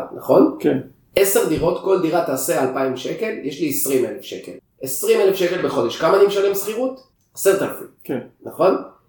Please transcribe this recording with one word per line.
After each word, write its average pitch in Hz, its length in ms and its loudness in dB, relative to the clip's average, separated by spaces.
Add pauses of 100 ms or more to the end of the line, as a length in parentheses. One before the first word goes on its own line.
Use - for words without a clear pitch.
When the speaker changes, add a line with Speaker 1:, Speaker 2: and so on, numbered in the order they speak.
(180)
Speaker 1:
נכון?" 175 420 4
Speaker 2:
כן. 139 180 2 (380)
Speaker 1:
עשר 196 340 2
דירות, 165 340 -2
כל 180 180 2
דירה 165 240 0
תעשה 143 380 -2
אלפיים 131 340 -2
שקל, 214 340 -6 (120)
יש 156 180 -6
לי 151 80 -2
עשרים 135 360 0
אלף 104 160 -6
שקל. - 300 -14 (300)
עשרים 214 400 0
אלף 190 140 4
שקל 180 300 -2
בחודש. 120 320 -2
כמה 190 200 4
אני 202 80 8
משלם 196 300 2
שכירות? 240 440 -4 (360)
עשרת - 260 2
אלפים. - 260 -8 (160)
Speaker 2:
כן. 131 160 -6 (260)
Speaker 1:
נכון? 156 300 2 (340)